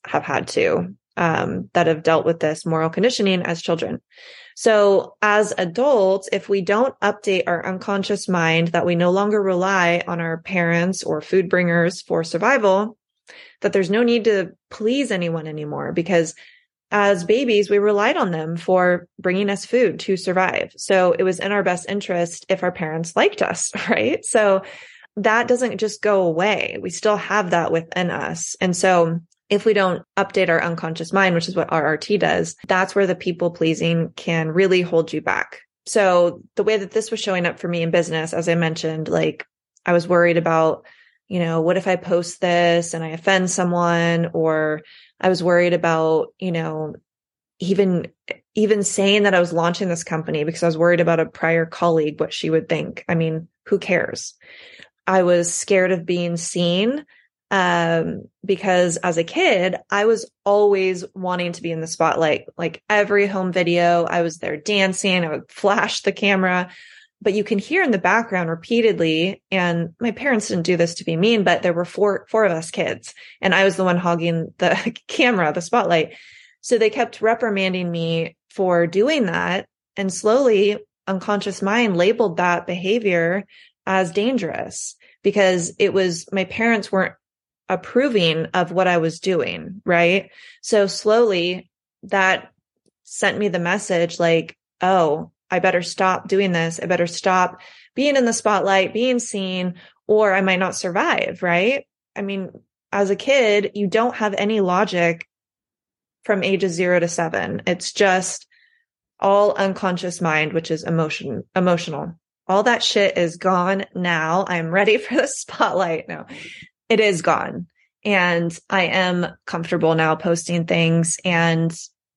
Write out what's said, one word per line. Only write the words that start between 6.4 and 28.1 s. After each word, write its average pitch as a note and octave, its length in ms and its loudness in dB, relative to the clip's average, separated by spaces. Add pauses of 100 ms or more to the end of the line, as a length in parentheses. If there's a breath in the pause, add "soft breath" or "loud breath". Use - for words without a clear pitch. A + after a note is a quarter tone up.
we G3+ 120 0
don't G#3 400 0
update G3+ 460 -2
our E3+ 200 -2
unconscious F#3+ 640 -4
mind E3 400 2
that E3 180 0
we F3 80 2
no F3 160 2
longer G3+ 320 2
rely F3+ 640 2
on F3 140 -4
our E3 180 -4
parents F3 640 -2
or D3+ 180 -4
food F3+ 280 0
bringers F3 540 2
for E3+ 200 -2
survival, G#3 760 2 (640 loud breath)
that G3+ 100 0
there's F#3 180 2
no A3 120 2
need A#3 220 2
to G3 280 2 (180)
please A#3+ 400 -2
anyone E3 360 -4
anymore, D3 460 -8
because E3+ 420 0 (560 loud breath)
as G3+ 340 2
babies, G#3+ 440 2
we G#3 100 2
relied G#3 380 2
on A3+ 140 0
them D#3+ 260 -4
for F3+ 520 2 (100)
bringing F#3+ 320 -2
us G3 160 -6
food A#3 340 0
to F#3+ 160 -2
survive. F3+ 600 -2
So F3+ 360 2
it - 120 0
was F#3 160 0
in G3 100 -4
our G3+ 140 0
best F3+ 240 -2
interest F3 600 -4
if F#3+ 140 0
our F3+ 80 0
parents E3 460 -6
liked F4+ 260 2
us, - 380 -4
<laughs> - 80 -6
right? A#3 360 0
So G3+ 380 2 (540 loud breath)
that A3 320 2
doesn't A#3+ 300 0
just G#3+ 240 -6
go G3+ 200 4
away. F3 580 0
We F#3 100 -8
still G#3 260 0
have F#3+ 340 -2
that E3+ 220 0
within E3 380 -2